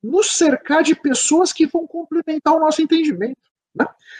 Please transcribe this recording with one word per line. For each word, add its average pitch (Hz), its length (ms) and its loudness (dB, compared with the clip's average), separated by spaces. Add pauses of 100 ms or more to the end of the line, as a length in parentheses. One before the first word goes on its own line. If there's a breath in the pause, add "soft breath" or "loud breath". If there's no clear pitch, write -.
nos 330 320 0
cercar 311 460 2
de 320 120 2
pessoas 294 560 0
que 320 160 0
vão 330 200 -4
complementar 320 680 -2
o 320 60 2
nosso 311 220 0
entendimento, 285 580 -2 (340)
né? - 120 -2 (340 loud breath)